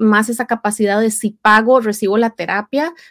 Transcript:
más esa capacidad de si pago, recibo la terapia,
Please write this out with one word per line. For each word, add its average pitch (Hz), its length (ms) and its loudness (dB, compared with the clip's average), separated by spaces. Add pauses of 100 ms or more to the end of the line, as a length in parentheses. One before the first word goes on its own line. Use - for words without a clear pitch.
más 214 280 2
esa 240 180 -6
capacidad 208 540 -2
de 226 120 0
si 214 180 -6
pago, 220 500 2
recibo 208 380 -2
la 233 120 0
terapia, 214 640 -6 (180)